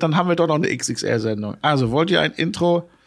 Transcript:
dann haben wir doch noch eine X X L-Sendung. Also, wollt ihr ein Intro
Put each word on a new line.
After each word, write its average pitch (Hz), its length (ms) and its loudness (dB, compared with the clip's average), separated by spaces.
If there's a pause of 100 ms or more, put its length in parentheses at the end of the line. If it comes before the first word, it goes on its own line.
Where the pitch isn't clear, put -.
dann 156 140 0
haben 180 120 2
wir 170 60 4
doch 170 120 2
noch 156 80 2
eine 156 140 0
X 123 200 -4
X 117 140 -6
L-Sendung. 107 580 -2
Also, 135 300 2
wollt 160 200 0
ihr 165 100 2
ein 156 120 0
Intro 175 560 0 (180)